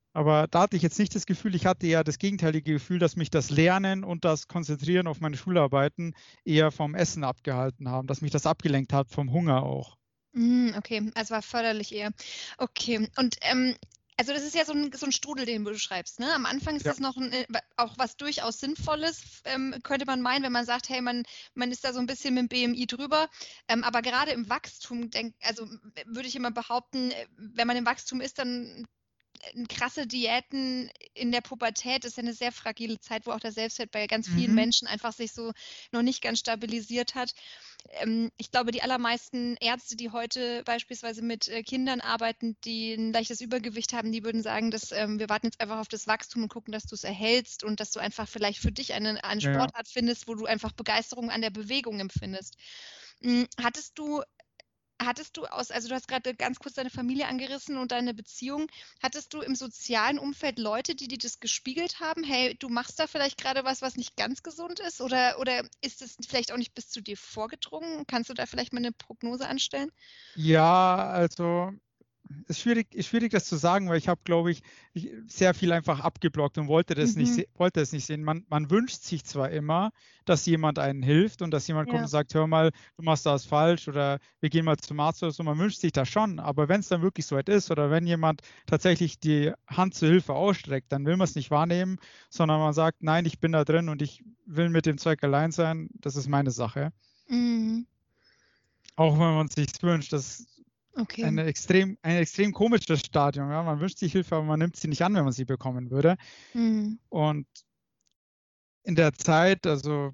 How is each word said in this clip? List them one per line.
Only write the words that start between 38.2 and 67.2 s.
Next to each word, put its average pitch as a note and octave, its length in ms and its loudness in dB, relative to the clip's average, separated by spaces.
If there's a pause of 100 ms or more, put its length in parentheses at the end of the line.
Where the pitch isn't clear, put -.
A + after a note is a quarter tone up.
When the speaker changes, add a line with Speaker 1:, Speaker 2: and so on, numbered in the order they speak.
Speaker 2:
ich - 140 -12
glaube, B3 200 0
die B3 100 -6
allermeisten A#3+ 800 -4
Ärzte, A#3+ 380 -4
die A#3 140 -8
heute A#3+ 520 -6
beispielsweise A#3 580 -6
mit, A3+ 280 -4
äh, A3+ 140 -8
Kindern C4 360 -2
arbeiten, A3+ 640 -4
die A3+ 300 -6
ein A3 180 -2
leichtes A3+ 300 -2
Übergewicht A#3 500 -6
haben, A3+ 220 -4
die A3 100 -4
würden A3+ 180 -2
sagen, A3 300 -2
dass, - 220 -8
ähm, G#3+ 260 -2
wir G#3+ 80 -4
warten G#3+ 200 0
jetzt - 120 -6
einfach A3 200 -4
auf G#3+ 100 -10
das - 180 -10
Wachstum A3 360 -2
und G#3+ 60 -4
gucken, A3 220 -14
dass G#3+ 120 -8
du's - 200 -12
erhältst A3 600 0
und G#3+ 160 -4
dass G#3 100 -8
du - 80 -6
einfach G#3+ 300 -6
vielleicht G#3 300 -2
für A3+ 120 0
dich C4 220 -6
eine, G#3+ 320 -4
eine G3+ 160 -4
Speaker 1:
Ja. C#3 120 0
Speaker 2:
Sportart C4 360 -2
findest, A#3+ 400 -2
wo A3+ 60 -6
du G#3+ 100 -8
einfach A3 260 -2
Begeisterung A3+ 580 -4
an A3+ 120 -4
der A3 80 -2
Bewegung G#3+ 500 -6
empfindest. F#3+ 560 -8 (640)
Hm, B3 260 2 (140)
hattest A#3+ 380 -4
du, D4 240 -6 (760)
hattest B3 340 -6
du D#4+ 100 -10
aus, - 240 -6
also A#3 200 -6
du C4 60 -4
hast B3+ 120 -8
gerade B3+ 260 -4
ganz B3+ 260 -4
kurz - 160 -14
deine B3+ 140 -6
Familie C4 380 -4
angerissen C4+ 500 -6
und B3+ 140 -6
deine A#3+ 220 -2
Beziehung. C4+ 540 -8 (340)
Hattest C4+ 320 -6
du D4+ 80 -10
im C4 140 -4
sozialen B3 640 -2
Umfeld C#4 420 -4
Leute, A#3 360 -4
die C4+ 140 -12
dir C4 80 -8
das A#3+ 240 -10
gespiegelt C4+ 580 -4
haben? D#4+ 240 -6
„Hey, B3+ 340 0
du C4+ 120 -12
machst A#3+ 300 -4
da D#4 80 0
vielleicht C#4 300 -2
gerade C4 280 -2
was, C4 160 -4
was C4 160 -6
nicht - 180 -8
ganz A#3 280 -4
gesund E4+ 360 -12
ist“? F4 220 -8
Oder, B3+ 380 0
oder B3 280 -4 (140)
ist C4+ 200 -10
es B3 140 -18 (100)
vielleicht A#3+ 280 -4
auch B3 40 -6
nicht A#3+ 160 -4
bis - 160 -16
zu A#3 120 -10
dir G3+ 160 -12
vorgedrungen? D4+ 880 -10